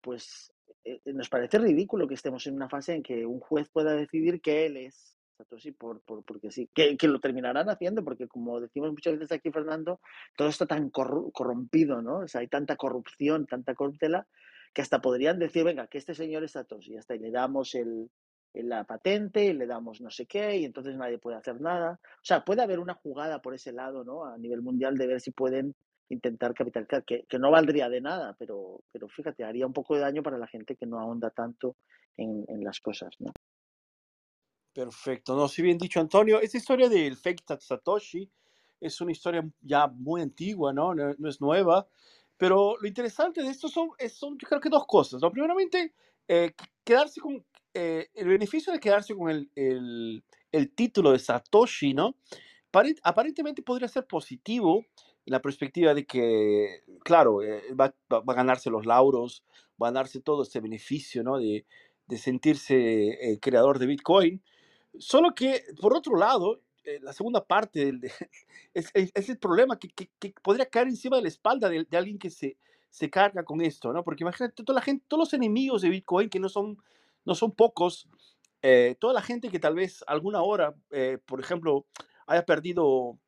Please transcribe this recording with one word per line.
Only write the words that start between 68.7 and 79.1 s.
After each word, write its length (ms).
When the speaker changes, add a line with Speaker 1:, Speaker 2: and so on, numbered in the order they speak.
Speaker 2:
es, 200
es, 200
es 160
el 80
problema 420
que, 100
que, 200
que 220
podría 240
caer 220
encima 280
de 60
la 80
espalda 400
de, 160
de 120
alguien 200
que 120
se, 280
se 200
carga 340
con 180
esto, 320
¿no? 100
Porque 200
imagínate, 400
toda 120
la 60
gente, 260
todos 140
los 120
enemigos 480
de 80
Bitcoin, 400
que 100
no 100
son, 280
no 120
son 160
pocos, 580
eh, 380
toda 140